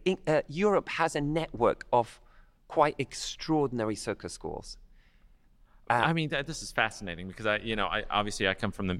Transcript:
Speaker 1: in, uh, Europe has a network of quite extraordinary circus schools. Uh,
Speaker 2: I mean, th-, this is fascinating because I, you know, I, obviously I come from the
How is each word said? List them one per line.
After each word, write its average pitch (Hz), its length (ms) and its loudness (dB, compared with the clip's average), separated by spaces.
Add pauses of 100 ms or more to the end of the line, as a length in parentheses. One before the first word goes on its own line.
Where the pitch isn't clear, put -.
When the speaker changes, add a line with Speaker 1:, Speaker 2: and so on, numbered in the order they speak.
Speaker 1:
in, 185 220 0
uh, 151 220 4
Europe 185 400 2
has 165 260 0
a 156 60 0
network 143 720 2
of 120 280 2 (460)
quite 151 320 4
extraordinary 127 960 -2
circus 98 380 -6
schools. - 440 -10 (1120)
Uh, - 60 2
Speaker 2:
I 120 180 2
mean, 160 180 0
th-, 143 140 -2
this - 200 -10
is - 80 -10
fascinating 95 560 -2
because 107 180 -8
I, 107 120 4
you 110 180 -4
know, 101 100 2
I, 98 240 -2
obviously 104 380 0
I 95 60 2
come 104 180 -2
from 98 160 -4
the 92 120 0